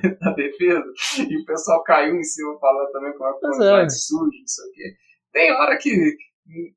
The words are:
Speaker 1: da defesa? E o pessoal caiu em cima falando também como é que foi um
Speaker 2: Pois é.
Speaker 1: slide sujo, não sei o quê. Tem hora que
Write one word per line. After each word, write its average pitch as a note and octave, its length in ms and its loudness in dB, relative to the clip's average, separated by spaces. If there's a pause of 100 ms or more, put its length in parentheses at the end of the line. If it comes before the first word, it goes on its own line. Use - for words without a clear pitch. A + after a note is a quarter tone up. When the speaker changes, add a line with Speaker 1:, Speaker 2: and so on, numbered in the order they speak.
(180)
Speaker 1:
da F3+ 140 -2
defesa? E3 600 -2 (280)
E - 200 -4
o - 40 -10
pessoal E3 400 0
caiu D#3 320 2
em E3 80 -4
cima D3+ 340 -8
falando C#3 320 2
também C#3 220 -8
como C3+ 180 -4
é C#3 40 -6
que - 60 -12
foi D3 80 -4
um C#3+ 40 -2
Speaker 2:
Pois B3 80 -2
é. G3+ 100 6
Speaker 1:
slide F3 220 6
sujo, D#4 480 -2
não - 60 -20
sei - 220 -10
o - 40 -18
quê. - 220 -14 (380)
Tem D#4+ 200 4
hora C#4 260 2
que F3 380 2 (600)